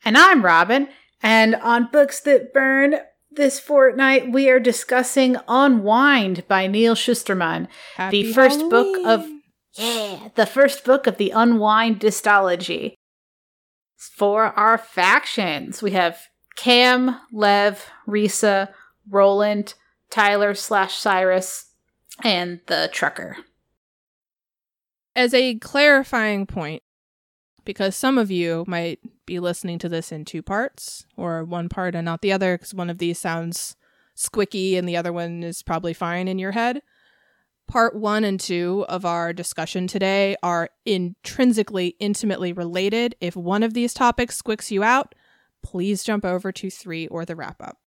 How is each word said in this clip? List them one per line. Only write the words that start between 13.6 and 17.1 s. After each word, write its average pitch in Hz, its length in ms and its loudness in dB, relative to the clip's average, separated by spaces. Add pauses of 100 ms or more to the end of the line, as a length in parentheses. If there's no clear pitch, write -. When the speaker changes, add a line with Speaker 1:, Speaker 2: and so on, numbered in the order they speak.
Speaker 1:
For 208 500 0
our 220 300 2
factions, 190 1040 0
we 202 100 -2
have 175 280 0 (360)
Cam, 247 640 2 (120)